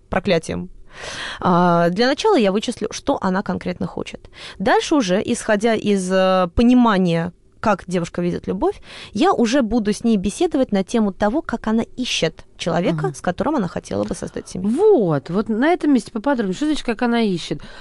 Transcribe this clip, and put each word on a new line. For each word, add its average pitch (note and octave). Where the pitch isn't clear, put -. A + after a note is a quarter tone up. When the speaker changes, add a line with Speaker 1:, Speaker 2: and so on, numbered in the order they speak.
Speaker 1:
проклятием. F3+
А, F3
для G3+
начала F#4
я G3+
вычислю, -
что -
она F#3
конкретно F#3
хочет. -
Дальше D#4+
уже, G3+
исходя A3
из, G3
э, F#3
понимания, F#3+
как G3+
девушка F3
видит F3
любовь, A3
я C#4+
уже A#3+
буду G#3+
с -
ней A3+
беседовать C4
на F#3+
тему G#3+
того, G#3+
как -
она A3+
ищет -
человека, E3+
Speaker 2:
Мгм. D3
Speaker 1:
с -
которым C4
она G3
хотела -
бы G#3
создать -
семью. F#3+
Speaker 2:
Вот, B3
вот G3+
на A#3
этом D4+
месте B3
поподробнее. A3
Что -
значит, D4+
как A3+
она A#3
ищет? F3+